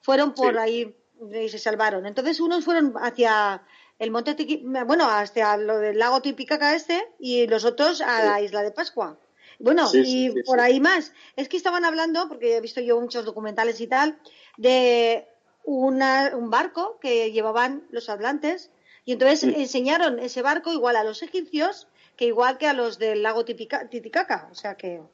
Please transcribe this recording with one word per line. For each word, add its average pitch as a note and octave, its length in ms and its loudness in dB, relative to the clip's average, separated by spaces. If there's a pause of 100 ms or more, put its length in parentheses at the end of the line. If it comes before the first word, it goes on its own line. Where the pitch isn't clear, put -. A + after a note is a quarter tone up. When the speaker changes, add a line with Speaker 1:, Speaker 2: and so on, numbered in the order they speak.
Speaker 1:
fueron C#4 340 2
por C4 200 2
Speaker 2:
Sí. A3 40 0
Speaker 1:
ahí A3+ 380 -4 (380)
y A3 140 -6
se G#3+ 100 -10
salvaron. G#3+ 480 -2
Entonces, B3+ 340 -4
unos E4+ 240 0
fueron D#4 360 2
hacia A3 640 0 (360)
el A3+ 120 -4
monte A#3+ 260 -4
Tiqui-, D4+ 260 -6 (240)
bueno, D4+ 240 2
hacia G#3 460 0
lo G#3+ 240 -2
del G#3+ 180 -2
lago B3 240 2
Titicaca D4 540 0
este, E4+ 300 -4 (120)
y B3 280 0
los A3 180 0
otros C#4+ 360 2
a A#3+ 200 0
Speaker 2:
Sí. G#3+ 80 4
Speaker 1:
la G#3 120 2
isla G#3 220 -2
de G#3 80 -2
Pascua. G3+ 480 -6 (400)
Bueno, C#4+ 300 4
Speaker 2:
Sí, C4 100 4
Speaker 1:
y C4 60 6
Speaker 2:
sí, B3+ 300 0
sí, A#3+ 100 -2
Speaker 1:
por B3+ 160 4
Speaker 2:
sí. A#3+ 40 4
Speaker 1:
ahí B3+ 140 6
más. D#4+ 340 2 (220)
Es C4+ 140 -6
que F4+ 80 -6
estaban F4 280 0
hablando, E4 440 0
porque A#3 280 0
he A3+ 40 0
visto A3+ 200 -8
yo A#3 200 2
muchos A#3+ 240 -6
documentales A3 560 -4
y A#3 80 -6
tal, D4 320 0 (360)
de A#3+ 680 4 (380)
una, C4+ 720 2
un A#3 140 -6
barco E4+ 500 -2
que A3+ 320 0
llevaban A#3 580 -2
los A#3 180 -8
atlantes, C#4+ 640 -4 (340)
y B3+ 100 -2
entonces C4+ 260 4
Speaker 2:
Sí. C4 160 2
Speaker 1:
enseñaron C4+ 640 0
ese B3 220 -6
barco D#4+ 300 0
igual B3 220 0
a A3 80 2
los G#3+ 220 -6
egipcios F4 640 -6 (280)
que B3 100 0
igual B3 320 2
que D4+ 100 0
a C#4+ 40 2
los A#3 280 -2
del G#3+ 240 0
lago A3 200 0
Tipica-, A3+ 440 -8
Titicaca. A3+ 640 -6
O - 20 -20
sea G3 220 -12
que F3 240 -12 (140)